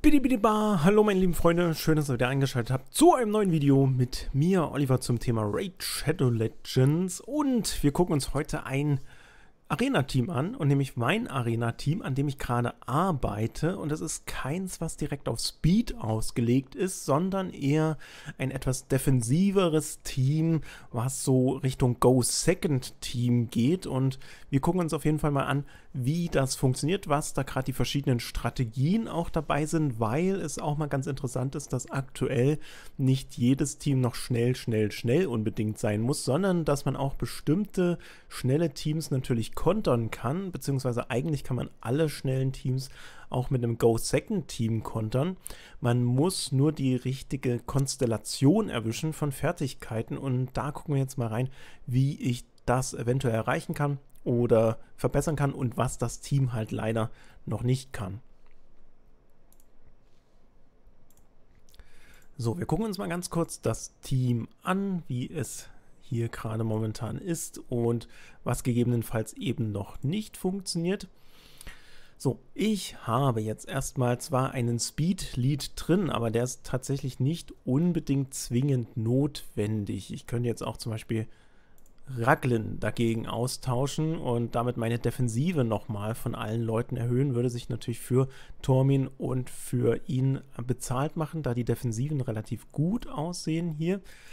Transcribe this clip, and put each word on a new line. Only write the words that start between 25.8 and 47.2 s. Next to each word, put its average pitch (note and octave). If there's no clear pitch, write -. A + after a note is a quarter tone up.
wie D#3
das C3+
funktioniert, C#3+
was D3+
da C#3
gerade C3
die C3+
verschiedenen C3
Strategien C3+
auch E3+
dabei D3+
sind, D3+
weil C#3
es D#3
auch D3
mal D#3
ganz C#3
interessant C3
ist, D3
dass B2+
aktuell C3
nicht C3
jedes C#3
Team C3+
noch A#2+
schnell, A#2+
schnell, G#2+
schnell C#3
unbedingt G#2+
sein G#2+
muss, B2+
sondern F3
dass C#3+
man C#3
auch C#3
bestimmte F3
schnelle D3+
Teams D3+
natürlich B2+
kontern D3+
kann, F3
beziehungsweise B2+
eigentlich C3+
kann B2+
man -
alle D3
schnellen C3
Teams C3
auch B2+
mit B2
einem A#2
Go-Second-Team A2+
kontern. B2+
Man B2
muss C3
nur C#3+
die C3
richtige B2+